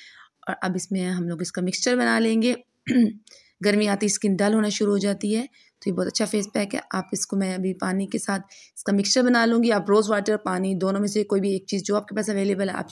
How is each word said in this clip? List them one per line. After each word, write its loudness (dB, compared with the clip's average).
और -6
अब -2
इसमें -4
हम -2
लोग -6
इसका -6
मिक्सचर 0
बना 2
लेंगे। 2
<clears throat> 6
गर्मी 4
आती 0
स्किन 0
डल 2
होना 2
शुरू 0
हो 2
जाती -2
है, -2
तो -20
ये 0
बहुत -2
अच्छा -2
फेस -2
पैक -2
है। -4
आप -4
इसको, -4
मैं -2
अभी -2
पानी -2
के -4
साथ -4
इसका -2
मिक्सचर 2
बना 4
लूँगी। 4
आप 2
रोज़ 4
वाटर, 0
पानी, -2
दोनों 0
में 0
से 0
कोई 0
भी 0
एक -6
चीज़ -2
जो -2
आपके -4
पास -4
अवेलेबल 0
है -8
आप -6